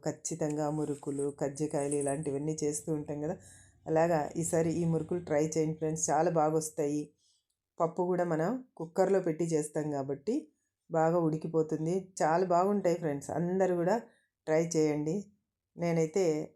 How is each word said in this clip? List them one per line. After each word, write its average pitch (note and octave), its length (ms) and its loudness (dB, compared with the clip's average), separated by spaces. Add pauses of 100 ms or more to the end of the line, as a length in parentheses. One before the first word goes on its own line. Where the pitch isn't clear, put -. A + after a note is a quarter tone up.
ఖచ్చితంగా D3+ 640 -4
మురుకులు, C#3+ 720 -4
కజ్జికాయలు D3 560 -2
ఇలాంటివన్నీ C#3+ 680 -2
చేస్తూ D3+ 300 -2
ఉంటాం D3 280 -4
కదా. D#3+ 140 -2 (520)
అలాగా D#3+ 500 4
ఈసారి E3 340 2 (100)
ఈ E3+ 40 0
మురుకులు D#3+ 340 0
ట్రై D#3 280 2
చేయండి D#3 300 0
ఫ్రెండ్స్, D#3 320 -2
చాలా D#3 200 4
బాగా D#3 260 2
వస్తాయి. D3+ 480 -2 (760)
పప్పు E3 220 0
కూడా F3+ 220 0
మనం F3 400 0 (140)
కుక్కర్లో F#3+ 420 2
పెట్టి E3+ 260 -2
చేస్తాం D3+ 460 -2
కాబట్టి C#3+ 560 -4 (420)
బాగా E3 300 2
ఉడికిపోతుంది. D#3+ 960 0 (100)
చాలా E3+ 220 2
బాగుంటాయి F3+ 500 2
ఫ్రెండ్స్, D3 360 -4
అందరూ F3+ 440 0
కూడా F3 220 2 (500)
ట్రై D#3 160 4 (120)
చేయండి. D3+ 400 2 (600)
నేనైతే E3 460 0 (320)